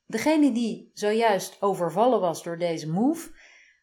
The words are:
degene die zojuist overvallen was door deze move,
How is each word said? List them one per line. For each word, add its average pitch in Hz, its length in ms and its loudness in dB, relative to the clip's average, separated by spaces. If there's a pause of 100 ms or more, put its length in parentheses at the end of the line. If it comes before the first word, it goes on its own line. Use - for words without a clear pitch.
degene 285 460 2
die 214 420 -4
zojuist 208 680 0
overvallen 196 600 2
was 170 240 -2
door 170 140 -8
deze 165 320 -4
move, 233 420 -2 (520)